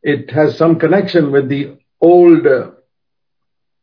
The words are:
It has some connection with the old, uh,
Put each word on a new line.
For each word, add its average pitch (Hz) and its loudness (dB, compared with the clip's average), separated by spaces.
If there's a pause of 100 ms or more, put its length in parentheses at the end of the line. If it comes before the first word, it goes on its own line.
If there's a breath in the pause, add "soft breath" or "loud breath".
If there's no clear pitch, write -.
It 143 -6
has 147 -2
some 165 0
connection 165 -2
with 139 -2
the 139 -8 (240)
old, 170 4
uh, 131 -2 (1120)